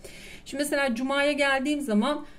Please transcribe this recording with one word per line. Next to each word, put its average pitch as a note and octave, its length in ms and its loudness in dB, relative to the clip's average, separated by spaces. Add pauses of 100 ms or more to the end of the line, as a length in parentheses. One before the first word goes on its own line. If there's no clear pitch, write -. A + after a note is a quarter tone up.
(460)
Şimdi C#4 180 -4
mesela C#4 320 2
Cuma'ya C#4 380 2
geldiğim C#4 480 2
zaman, B3+ 460 0 (120)